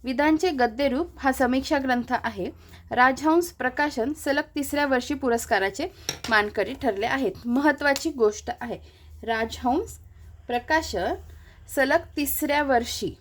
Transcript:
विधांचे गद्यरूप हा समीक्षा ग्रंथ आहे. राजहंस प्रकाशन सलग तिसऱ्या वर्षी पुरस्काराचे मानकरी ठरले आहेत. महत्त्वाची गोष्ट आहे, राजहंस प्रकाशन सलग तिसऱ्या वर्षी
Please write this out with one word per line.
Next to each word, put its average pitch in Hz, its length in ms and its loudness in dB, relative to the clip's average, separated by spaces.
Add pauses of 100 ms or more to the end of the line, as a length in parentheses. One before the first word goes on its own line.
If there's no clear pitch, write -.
विधांचे 311 480 2
गद्यरूप 262 560 0 (100)
हा 269 140 0
समीक्षा 262 460 2
ग्रंथ 254 360 0 (100)
आहे. 208 280 -6 (400)
राजहंस 269 600 4
प्रकाशन 262 600 -2
सलग 285 280 -2 (140)
तिसऱ्या 285 300 0
वर्षी 262 280 0
पुरस्काराचे 233 760 0 (420)
मानकरी 208 440 2
ठरले 220 320 -2
आहेत. 254 260 0 (140)
महत्त्वाची 285 640 2
गोष्ट 226 420 0 (100)
आहे, 233 180 -8 (440)
राजहंस 226 760 -2 (480)
प्रकाशन 240 680 -2 (600)
सलग 285 240 2 (180)
तिसऱ्या 285 460 0
वर्षी 240 580 0